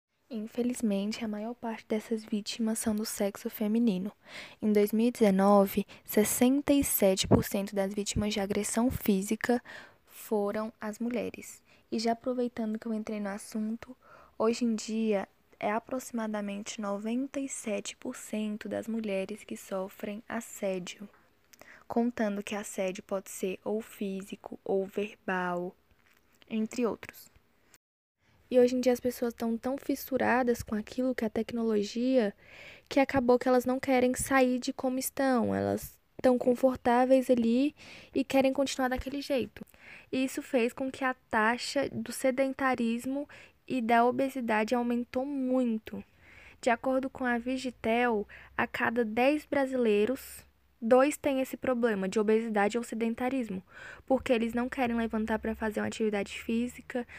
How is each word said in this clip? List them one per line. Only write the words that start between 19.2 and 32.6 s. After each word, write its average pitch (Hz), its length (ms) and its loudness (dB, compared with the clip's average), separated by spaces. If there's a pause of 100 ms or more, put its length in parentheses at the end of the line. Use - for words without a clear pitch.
que 220 120 -10
sofrem 202 720 -8
assédio, 202 800 -6 (800)
contando 226 560 -2
que - 140 -8
assédio 196 480 -6
pode 196 260 -6
ser 185 340 -6
ou 208 160 -2
físico, 196 840 -10
ou 196 200 0
verbal, 180 920 -6 (760)
entre 220 340 -2
outros. - 460 -8 (1200)
E 254 80 6
hoje 247 160 6
em 254 60 0
dia 247 120 4
as 247 60 2
pessoas 240 340 -4
tão 226 240 -4
tão 254 220 -4
fissuradas 247 840 0
com - 100 -6
aquilo 254 400 -2
que - 80 -4
é 220 60 -2
a - 20 -2
tecnologia, 226 1040 0 (540)